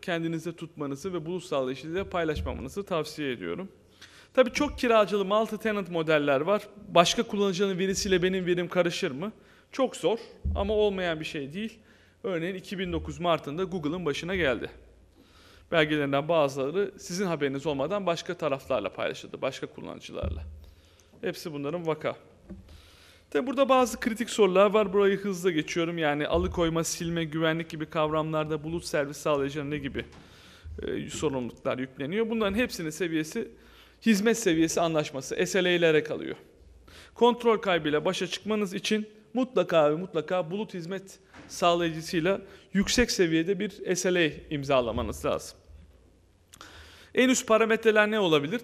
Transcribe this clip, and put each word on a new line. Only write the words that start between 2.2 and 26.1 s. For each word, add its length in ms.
tavsiye 480
ediyorum. 360
Tabii 180
çok 260
kiracılı 460
multi-tenant 680
modeller 500
var. 220
Başka 340
kullanıcının 560
verisiyle 440
benim 240
verim 220
karışır 420
mı? 220
Çok 240
zor 220
ama 180
olmayan 460
bir 40
şey 280
değil. 260
Örneğin 320
iki 240
bin 140
dokuz 280
Mart'ında 440
Google'ın 400
başına 320
geldi. 340
Belgelerinden 560
bazıları 680
sizin 280
haberiniz 400
olmadan 400
başka 280
taraflarla 580
paylaşıldı, 500
başka 240
kullanıcılarla. 760
Hepsi 320
bunların 340
vaka. 300
Tabi 160
burada 220
bazı 320
kritik 300
sorular 400
var. 220
Burayı 260
hızla 320
geçiyorum. 480
Yani 280